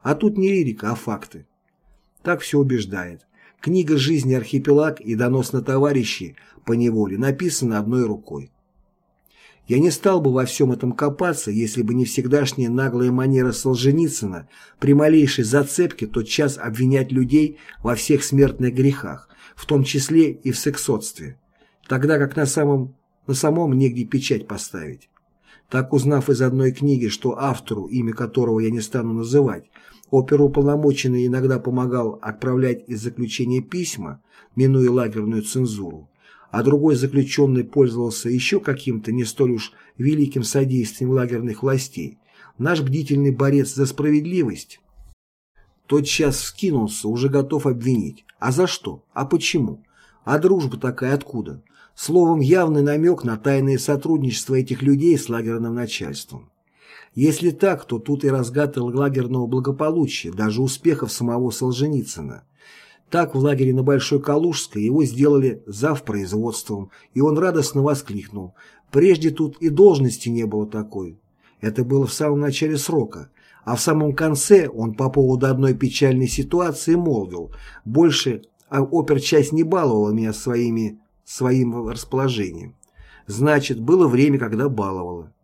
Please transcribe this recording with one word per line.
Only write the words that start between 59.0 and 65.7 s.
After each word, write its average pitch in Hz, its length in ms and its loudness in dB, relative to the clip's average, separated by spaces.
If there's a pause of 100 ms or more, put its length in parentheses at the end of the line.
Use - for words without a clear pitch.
благополучия, 135 840 -2
даже 107 300 -2
успехов 135 500 0
самого 120 400 -2
Солженицына. 120 920 -4 (640)
Так 170 260 0
в 135 40 0
лагере 135 340 2
на 131 100 2
Большой 139 380 2
Калужской 147 640 -2
его 135 200 2
сделали 135 640 2
завпроизводством, 107 1200 -4 (240)